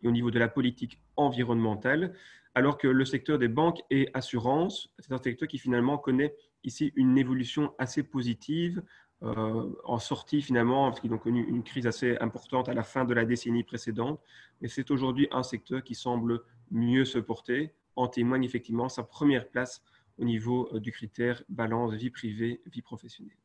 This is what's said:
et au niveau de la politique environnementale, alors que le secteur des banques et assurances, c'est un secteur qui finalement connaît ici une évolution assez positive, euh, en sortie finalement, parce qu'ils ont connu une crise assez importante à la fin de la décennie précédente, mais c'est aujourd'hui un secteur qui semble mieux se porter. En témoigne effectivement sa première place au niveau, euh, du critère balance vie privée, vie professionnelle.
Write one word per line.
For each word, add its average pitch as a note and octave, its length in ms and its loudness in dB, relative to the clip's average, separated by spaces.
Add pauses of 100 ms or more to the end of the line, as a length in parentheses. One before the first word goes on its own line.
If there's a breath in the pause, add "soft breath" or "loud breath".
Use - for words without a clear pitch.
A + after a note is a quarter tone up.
et A#2 60 2
au - 40 4
niveau A#2+ 180 2
de A#2 80 2
la A#2 100 6
politique B2 520 -2 (160)
environnementale, B2 960 2 (400 loud breath)
alors C#3 240 4
que C#3 100 2
le C3 160 6
secteur C#3 340 0
des B2 100 4
banques D#3+ 420 2
et C3+ 240 4
assurances, C3 840 -2
c'est - 140 -10
un C3 60 -4
secteur B2+ 300 -4
qui C3+ 100 -8
finalement B2+ 400 2
connaît C#3+ 360 2 (300 loud breath)
ici C#3 320 -2
une C3 220 6
évolution C3 600 0
assez C3 240 -2
positive, D3+ 800 -2 (400 loud breath)
euh, A2+ 480 -2 (140)
en A#2+ 140 -2
sortie C#3+ 440 -2
finalement, B2+ 460 4
parce A#2 120 -4
qu'ils A#2 120 -2
ont A2 60 -2
connu A#2 280 0
une A#2 180 -2
crise A#2+ 220 -4
assez A#2+ 320 0
importante B2 500 -2
à B2 60 -2
la A2+ 100 -2
fin C3 200 0
de A#2+ 100 0
la A#2 100 4
décennie A#2 400 0
précédente, A#2 560 -6 (400 loud breath)
mais B2 80 -6
c'est - 220 -6
aujourd'hui C3 420 2
un B2+ 100 0
secteur B2 400 -6
qui A#2+ 120 -8
semble A#2 480 -2 (280 soft breath)
mieux A#2+ 340 4
se B2+ 140 -2
porter. B2 540 -4 (240)
En B2+ 100 0
témoigne B2 380 0
effectivement A#2+ 440 -2
sa B2+ 140 -8
première C3+ 460 0
place - 340 -6 (360 soft breath)
au - 60 -4
niveau, A#2 480 0
euh, A2+ 60 -4
du A2 140 -8
critère A#2+ 560 -4
balance A2+ 460 -2
vie A#2 160 -6
privée, A#2 560 -6
vie A#3 160 -12
professionnelle. - 640 -18